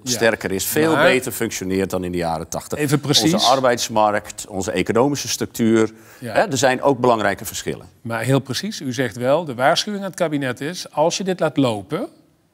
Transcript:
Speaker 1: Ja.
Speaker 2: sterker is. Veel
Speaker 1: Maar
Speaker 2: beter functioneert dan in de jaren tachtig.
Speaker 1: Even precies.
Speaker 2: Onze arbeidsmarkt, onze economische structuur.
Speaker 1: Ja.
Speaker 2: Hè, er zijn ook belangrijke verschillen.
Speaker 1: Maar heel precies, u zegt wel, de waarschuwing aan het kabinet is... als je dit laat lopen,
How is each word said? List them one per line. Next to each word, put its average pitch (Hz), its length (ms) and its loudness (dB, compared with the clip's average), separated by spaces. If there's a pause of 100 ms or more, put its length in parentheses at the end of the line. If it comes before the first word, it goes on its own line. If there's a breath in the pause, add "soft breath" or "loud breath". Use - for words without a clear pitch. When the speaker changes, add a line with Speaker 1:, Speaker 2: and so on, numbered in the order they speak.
Speaker 1:
Ja. 127 80 -6
Speaker 2:
sterker 110 400 2
is. 95 140 -2
Veel 160 280 2
Speaker 1:
Maar 147 100 4
Speaker 2:
beter 127 280 2
functioneert 95 580 -2
dan 92 140 -2
in 90 80 -4
de 90 60 -4
jaren 82 320 -4
tachtig. - 300 -8
Speaker 1:
Even 147 200 0
precies. 147 340 2
Speaker 2:
Onze - 140 0
arbeidsmarkt, 117 1000 2
onze 95 240 -4
economische 117 560 2
structuur. 110 640 0 (280 loud breath)
Speaker 1:
Ja. 117 140 -8
Speaker 2:
Hè, 151 80 4
er 185 160 0
zijn 127 240 2
ook 135 180 2
belangrijke 107 460 2
verschillen. 71 400 -8 (160)
Speaker 1:
Maar 113 200 -6
heel 131 180 2
precies, 156 420 -6
u 135 120 -6
zegt 117 220 -4
wel, 135 300 0
de 131 100 -8
waarschuwing 165 480 0
aan 196 60 -6
het - 100 -12
kabinet 143 420 -2
is... 165 300 -8
als 165 260 0
je 208 60 -6
dit 185 160 -4
laat 156 180 0
lopen, 131 500 -2 (460)